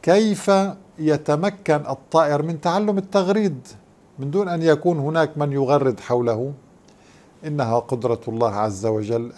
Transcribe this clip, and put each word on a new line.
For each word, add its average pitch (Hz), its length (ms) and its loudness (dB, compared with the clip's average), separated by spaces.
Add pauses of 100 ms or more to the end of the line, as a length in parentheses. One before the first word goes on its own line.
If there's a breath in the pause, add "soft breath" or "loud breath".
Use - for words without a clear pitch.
كيف 202 480 2 (480)
يتمكن 156 760 0
الطائر 147 680 0
من 160 180 -6
تعلم 196 380 0
التغريد 190 680 0 (500)
من 135 120 -6
دون 190 180 -2
أن 170 140 -4
يكون 160 360 4
هناك 151 400 0
من 143 140 0
يغرد 135 480 2
حوله؟ 120 520 0 (960 soft breath)
إنها 127 320 0
قدرة 117 500 -2
الله 113 260 -2
عز 104 320 -2
وجل 110 520 -4